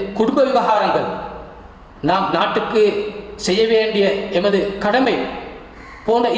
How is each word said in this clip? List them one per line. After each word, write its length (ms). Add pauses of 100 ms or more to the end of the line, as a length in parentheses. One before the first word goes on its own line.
(200)
குடும்ப 300
விவகாரங்கள், 580 (1040)
நாம் 160 (100)
நாட்டுக்கு 460 (640)
செய்ய 160 (100)
வேண்டிய 320 (340)
எமது 220 (240)
கடமை 300 (920)
போன்ற 300